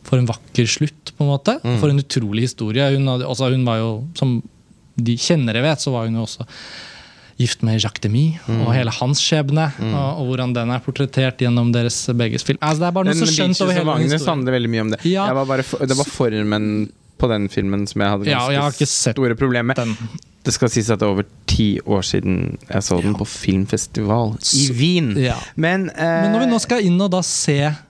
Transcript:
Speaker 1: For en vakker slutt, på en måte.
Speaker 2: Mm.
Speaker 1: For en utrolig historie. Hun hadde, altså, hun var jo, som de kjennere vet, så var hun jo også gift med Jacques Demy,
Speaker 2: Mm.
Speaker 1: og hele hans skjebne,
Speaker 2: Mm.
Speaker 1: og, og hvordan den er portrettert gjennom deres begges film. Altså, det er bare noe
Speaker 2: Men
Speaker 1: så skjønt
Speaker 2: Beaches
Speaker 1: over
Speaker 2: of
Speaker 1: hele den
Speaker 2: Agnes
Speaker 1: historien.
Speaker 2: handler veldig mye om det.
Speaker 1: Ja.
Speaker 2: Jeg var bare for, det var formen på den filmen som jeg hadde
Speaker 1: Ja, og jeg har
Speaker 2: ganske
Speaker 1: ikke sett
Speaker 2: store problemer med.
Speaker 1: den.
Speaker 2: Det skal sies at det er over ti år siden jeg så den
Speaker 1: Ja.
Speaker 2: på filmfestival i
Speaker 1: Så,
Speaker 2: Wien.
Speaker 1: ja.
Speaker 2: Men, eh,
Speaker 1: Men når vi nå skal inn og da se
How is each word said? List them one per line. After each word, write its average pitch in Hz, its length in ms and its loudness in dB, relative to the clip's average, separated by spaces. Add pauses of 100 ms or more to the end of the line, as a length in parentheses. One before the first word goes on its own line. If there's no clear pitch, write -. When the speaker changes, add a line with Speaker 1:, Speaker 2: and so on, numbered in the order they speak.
Speaker 1:
For - 140 2
en 123 80 2
vakker - 420 -2
slutt, - 460 -4
på 147 80 0
en 143 80 2
måte. 214 320 0
Speaker 2:
Mm. 117 160 0
Speaker 1:
For 147 100 4
en 143 80 2
utrolig 113 480 -2
historie. 113 460 -2
Hun 139 180 2
hadde, 127 160 -2
altså, 127 240 -2
hun 131 160 2
var 113 140 0
jo, 113 80 -2 (260)
som 123 220 0 (580)
de 117 240 0
kjennere 120 460 2
vet, 156 180 0
så 143 80 -2
var 117 160 -2
hun 113 80 -2
jo 113 80 -2
også - 220 -8 (920)
gift - 300 0
med 110 160 2
Jacques - 180 -6
Demy, 143 360 2 (100)
Speaker 2:
Mm. 113 160 0
Speaker 1:
og 117 100 2
hele 123 160 2
hans 131 320 0
skjebne, 151 440 2 (120)
Speaker 2:
Mm. 110 160 -2
Speaker 1:
og, 143 280 -2
og 127 80 -2
hvordan 127 260 -2
den 117 160 -2
er 127 80 -2
portrettert 131 640 -2
gjennom 120 300 4
deres 120 420 0
begges 117 320 0
film. - 140 2
Altså, 151 180 0
det 175 80 2
er 175 80 0
bare 190 100 0
noe 151 80 2
Speaker 2:
Men 165 60 2
Speaker 1:
så 160 80 2
skjønt 165 240 2
Speaker 2:
Beaches 180 100 0
Speaker 1:
over 185 100 2
Speaker 2:
of 180 60 2
Speaker 1:
hele 170 80 0
den 151 120 2
Speaker 2:
Agnes 139 160 2
Speaker 1:
historien. 156 240 0
Speaker 2:
handler 127 180 0
veldig 117 160 0
mye 113 100 0
om 110 100 0
det. 110 140 -4
Speaker 1:
Ja. 190 220 2
Speaker 2:
Jeg 131 80 0
var 135 100 0
bare 135 180 0
for, - 220 -4
det 131 120 0
var 143 80 0
formen 107 840 0 (300)
på 139 100 2
den 101 200 0
filmen 98 360 -2
som 107 160 -4
jeg 101 80 2
hadde 101 220 0
Speaker 1:
Ja, 123 140 2
og 135 80 0
jeg 139 80 0
har 147 100 0
Speaker 2:
ganske - 100 -4
Speaker 1:
ikke 139 60 2
sett - 280 0
Speaker 2:
store 127 200 2
problemer 123 320 0
med. 131 80 0
Speaker 1:
den. 113 220 -4 (480)
Speaker 2:
Det 135 80 0
skal 123 160 2
sies 113 200 0
at 107 100 2
det 110 60 2
er 101 60 2
over 98 140 0 (200)
ti 104 400 2
år 104 160 2
siden 90 560 -2 (120)
jeg 101 120 -2
så 90 220 0
den 101 80 0
Speaker 1:
Ja. 101 80 -2
Speaker 2:
på 104 80 -4
filmfestival 107 1120 -2
i - 320 0
Speaker 1:
Så, - 20 -2
Speaker 2:
Wien. 151 460 2
Speaker 1:
ja. 127 160 0 (220)
Speaker 2:
Men, 180 320 0
eh, 165 340 0
Speaker 1:
Men 202 80 2
når 220 80 2
vi 247 140 2
nå 226 80 2
skal 240 240 -2
inn 180 160 4
og 196 100 0
da 180 100 2
se 147 540 0 (140)